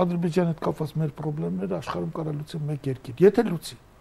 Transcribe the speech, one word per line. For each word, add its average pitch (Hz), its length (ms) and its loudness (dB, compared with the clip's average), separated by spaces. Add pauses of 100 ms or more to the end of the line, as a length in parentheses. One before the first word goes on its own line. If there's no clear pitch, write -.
Ադրբեջանի 175 540 2
հետ - 100 -8
կապված 151 300 -2
մեր 156 180 0
խնդիրները 175 640 -4
աշխարհում 170 380 -6
կարող 160 160 -4
է 151 60 -4
լուծի 151 280 -8
մեկ 147 240 -4
երկիր, 123 320 -6
եթե 196 240 8
լուծի, 175 320 -4 (240)